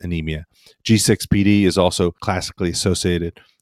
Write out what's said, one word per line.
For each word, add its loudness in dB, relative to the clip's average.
anemia. -6
G 2
six 2
P 2
D 4
is 2
also 2
classically -6
associated -2